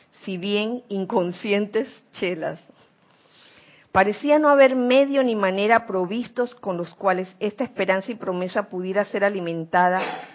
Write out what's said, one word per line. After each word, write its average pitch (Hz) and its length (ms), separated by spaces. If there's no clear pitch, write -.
si 190 140
bien 208 500
inconscientes, 202 1000
chelas. 165 480
Parecía 208 460
no 302 100
haber 269 280
medio 269 460
ni 240 120
manera 208 520
provistos 220 680
con 185 220
los 170 180
cuales 185 460
esta 208 240
esperanza 190 480
y - 20
promesa 185 540
pudiera 185 360
ser 196 200
alimentada 180 760